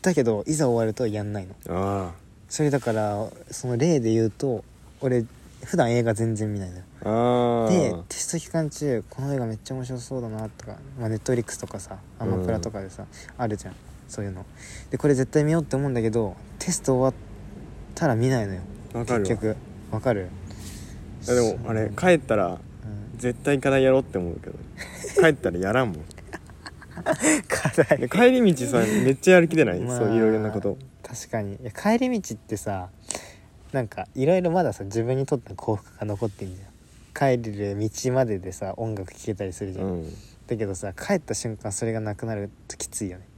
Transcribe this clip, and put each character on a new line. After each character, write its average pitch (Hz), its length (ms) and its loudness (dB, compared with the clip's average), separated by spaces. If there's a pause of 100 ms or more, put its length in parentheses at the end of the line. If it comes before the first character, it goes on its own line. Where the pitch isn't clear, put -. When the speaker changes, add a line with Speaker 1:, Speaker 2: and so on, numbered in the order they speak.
Speaker 1:
だ 185 120 0
け 143 80 6
ど、 110 240 4
い 156 80 0
ざ 151 140 4
終 117 80 4
わ 113 80 4
る 110 80 0
と 120 140 -2
や 107 160 -2
ん 104 100 -4
な 104 80 -4
い 92 60 -10
の。 92 80 -14 (140)
Speaker 2:
あ 95 400 -2
ー。 85 40 -10 (360)
Speaker 1:
そ - 140 -2
れ 147 80 4
だ 135 100 2
か 120 120 0
ら、 107 360 0 (220)
そ - 180 -8
の 123 80 0
例 147 240 4
で 113 120 2
言 113 140 4
う 104 40 2
と、 120 340 -4 (360)
俺、 123 240 2 (400)
普 - 120 -2
段 123 160 6
映 120 100 4
画 113 120 4
全 113 220 2
然 107 160 -2
見 101 80 -4
な 92 60 -6
い 90 40 -10
の 90 60 -14
よ。 92 60 -14 (200)
Speaker 2:
あ 120 680 4
ー。 - 0 -
Speaker 1:
で、 139 260 4 (140)
テ - 80 -10
ス - 160 -4
ト 170 60 -2
期 - 100 -10
間 160 220 -2
中、 131 400 -2
「こ - 120 -8
の 139 120 -2
映 135 40 0
画 123 80 -2
め 110 80 -4
っ 104 80 -10
ち - 100 -10
ゃ - 20 -4
面 127 100 -6
白 127 140 -8
そ 127 200 -8
う 123 40 -6
だ 113 60 -8
な」 110 220 -6
と - 160 -16
か、 104 100 -12 (240)
ま 117 60 -4
あ、 110 40 0
Netflix 113 480 0
と - 80 -10
か - 140 -10
さ、 - 180 -14 (220)
Speaker 2:
う 113 40 -4
ん。 95 80 0
Speaker 1:
ア 92 40 2
マ 92 80 0
プ 90 60 0
ラ - 100 0
と 113 100 -4
か 104 100 -8
で 95 100 -12
さ、 101 160 -14 (300)
あ 123 120 -2
る 104 80 -2
じ - 100 -10
ゃ - 40 -10
ん。 - 40 -16 (340)
そ - 140 -8
う - 20 -4
い 101 40 -6
う 95 40 -8
の。 92 120 -10 (460)
で、 135 80 -2
「こ 151 100 2
れ 143 60 6
絶 127 180 0
対 151 100 4
見 151 100 4
よ 165 80 4
う」 - 40 -2
っ - 0 -
て 135 100 -4
思 139 140 0
う - 20 0
ん 127 40 -2
だ 117 80 2
け 113 80 2
ど、 107 260 0 (240)
テ - 100 -4
ス 170 120 -2
ト 131 140 4
終 131 180 4
わ - 60 -16
っ - 760 -16
た 165 100 0
ら 123 80 4
見 117 140 4
な 127 140 2
い 101 40 -2
の 95 80 -4
よ。 92 60 -8 (320)
Speaker 2:
わ 117 120 -4
か 120 120 0
る 107 60 2
わ。 95 60 0
Speaker 1:
結 113 60 2
局。 107 220 0 (340)
わ 107 100 -4
か 123 140 2
る？ 92 140 -4 (1000)
Speaker 2:
い - 20 -6
や、 123 60 4
で 117 200 4
も、 - 160 -6
あ - 20 0
れ、 110 140 0
Speaker 1:
そ 104 60 -4
う。 101 40 -8
Speaker 2:
帰 175 100 0
っ 175 140 8
た 113 160 2
ら、 90 160 2
Speaker 1:
う - 20 -4
ん。 - 40 -10 (600)
Speaker 2:
絶 123 240 -2
対 143 160 2
課 135 120 2
題 135 120 6
や 131 80 8
ろ 131 80 8
う - 40 6
っ - 20 -4
て - 140 -6
思 87 120 -2
う - 60 -8
け - 140 -12
ど。 - 60 -12 (300)
Speaker 1:
<laughs> - 340 -2
Speaker 2:
帰 160 100 10
っ 147 40 2
た - 160 -2
ら 85 80 -4
や 98 140 0
ら 131 100 4
ん 110 80 0
も 78 80 -6
ん。 78 60 -12 (960)
Speaker 1:
<laughs> 285 500 2
課 - 220 0
題。 - 280 4
Speaker 2:
で、 123 100 -2
帰 240 220 8
り 240 240 6
道 - 120 -2
さ、 - 120 2
め 208 320 4
っ 135 60 2
ち - 160 4
ゃ - 20 12
や 180 60 10
る 165 80 4
気 160 80 0
出 156 80 6
な 92 100 2
い？ 90 60 -2
Speaker 1:
ま 123 160 -4
あ、 - 20 -2
Speaker 2:
そ 113 60 2
う、 107 100 2
い 117 40 6
ろ 110 120 6
い - 40 4
ろ 107 60 2
な 107 100 0
こ 104 100 -2
と。 101 180 -2 (240)
Speaker 1:
確 - 280 -14
か 110 120 -2
に。 98 120 -6
い 131 100 -14
や、 107 80 -8
帰 220 260 2
り 247 220 0
道 117 140 -10
っ 104 40 -12
て - 180 -6
さ、 95 340 -6 (800)
な 131 100 0
ん 104 60 -4
か、 - 260 -10
い 131 100 0
ろ 170 120 6
い 185 40 4
ろ 175 100 0
ま 180 120 4
だ 120 100 2
さ、 101 120 -8
自 104 180 -2
分 127 140 0
に 135 100 -2
と 143 100 0
っ - 20 -4
て - 120 -12
の 95 60 -12
幸 107 200 -2
福 - 220 -14
が 107 80 -6
残 104 200 -4
っ 101 40 -2
て 98 160 -12
ん - 20 -10
じ 90 140 -12
ゃ - 20 -18
ん。 - 40 -20 (460)
帰 135 220 4 (140)
る 101 280 -4
道 110 340 -2
ま 131 120 4
で 107 140 0
で 92 140 -8
さ、 95 240 -8
音 113 180 -4
楽 95 180 -8
聴 - 140 -20
け 107 80 -2
た 101 100 -6
り 92 80 -6
す 101 120 -8
る 95 80 -8
じ 92 80 -8
ゃ - 20 -2
ん。 95 40 -2
Speaker 2:
う - 20 -2 (160)
ん。 80 100 -12 (320)
Speaker 1:
だ 120 100 -4
け 107 80 -2
ど 98 100 -4
さ、 95 200 -8
帰 - 200 -2
っ 175 60 0
た - 140 -6
瞬 110 220 -6
間 104 140 -8
そ 107 140 -4
れ 113 80 -2
が 110 80 -2
な 107 140 -4
く 110 100 -8
な 113 100 -4
る 101 140 -6 (180)
と - 100 -14
き - 100 -10
つ - 180 -8
い 92 60 -6
よ 90 80 -14
ね。 98 60 -20 (140)